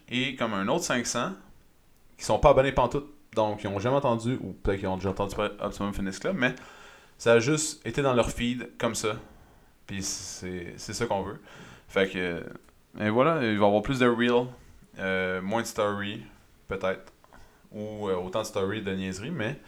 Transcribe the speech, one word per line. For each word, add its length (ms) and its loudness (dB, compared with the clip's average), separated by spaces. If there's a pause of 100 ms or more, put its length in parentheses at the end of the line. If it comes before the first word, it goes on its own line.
(100)
Et 260 -2
comme 160 -2
un 160 0
autre 160 0
cinq 220 0
cents 260 -4 (840)
qui 60 -14
sont 140 2
pas 120 8
abonnés 220 6
pantoute. 340 2 (280)
Donc, 300 0
ils 40 -2
ont 100 -2
jamais 180 2
entendu, 460 0
ou 100 -8
peut-être 280 -2
qu'ils 80 -2
ont 80 0
déjà 140 -2
entendu 240 -2
parler 260 -2
Optimum 340 -4
Fitness 240 -4
Club, 180 -2
mais 180 2 (640)
ça 160 4
a 60 10
juste 480 0
été 160 -2
dans 100 4
leur 180 4
feed 480 -4
comme 160 0
ça. 220 -2 (680)
Puis 160 -6
c'est, 720 -8
c'est 180 -10
ça 100 0
qu'on 180 -2
veut. 160 -8 (500)
Fait 200 2
que, 340 -4 (560)
et 120 0
voilà, 320 4
il 160 2
va 60 4
y 40 8
avoir 140 4
plus 160 -2
de 80 6
reels, 400 4 (520)
euh, 440 -2
moins 180 0
de 60 -4
stories, 560 -2 (460)
peut-être. 440 -4 (600)
Ou, 360 -6
euh, 60 2
autant 260 -4
de 60 -4
stories 340 -2
de 140 -4
niaiseries, 360 -6
mais, 360 -4